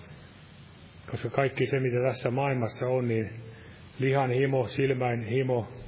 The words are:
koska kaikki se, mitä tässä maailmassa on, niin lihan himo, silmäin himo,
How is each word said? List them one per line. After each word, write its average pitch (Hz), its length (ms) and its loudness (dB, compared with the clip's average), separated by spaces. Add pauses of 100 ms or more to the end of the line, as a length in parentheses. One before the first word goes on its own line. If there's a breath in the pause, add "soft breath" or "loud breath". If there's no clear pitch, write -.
(1080)
koska - 200 -4
kaikki 135 360 2
se, 135 140 2
mitä 123 220 2
tässä 127 280 0
maailmassa 127 560 0
on, 127 220 2
niin 113 220 2 (680 loud breath)
lihan 131 320 2
himo, 131 360 4
silmäin 123 560 0
himo, 123 460 0 (200)